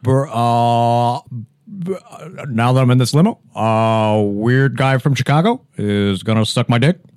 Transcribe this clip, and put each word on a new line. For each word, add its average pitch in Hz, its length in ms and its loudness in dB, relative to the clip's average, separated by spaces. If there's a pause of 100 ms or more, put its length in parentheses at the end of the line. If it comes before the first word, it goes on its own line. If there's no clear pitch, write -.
Bur-, 135 300 0
uh, 120 880 0 (460)
b-, 190 260 -10
uh, 160 560 -16
now 123 240 2
that 131 80 2
I'm 127 100 2
in 123 60 4
this 127 160 0
limo, 175 260 2 (160)
uh, 110 640 0
weird 120 560 0
guy 135 200 2
from 135 180 0
Chicago 165 500 0 (120)
is 101 460 -2
gonna 110 220 0
suck - 240 -4
my 117 80 2
dick 139 220 0 (180)